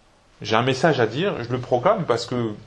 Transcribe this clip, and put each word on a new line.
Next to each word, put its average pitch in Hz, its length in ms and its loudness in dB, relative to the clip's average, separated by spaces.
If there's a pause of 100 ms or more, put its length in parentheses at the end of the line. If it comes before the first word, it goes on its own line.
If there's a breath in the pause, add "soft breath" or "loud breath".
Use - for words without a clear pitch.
(420)
J'ai 110 140 0
un 117 60 4
message 131 380 2
à 113 60 4
dire, 151 360 -2
je - 60 -8
le 120 120 -4
proclame 170 440 0
parce 117 220 0
que 117 260 -2 (140)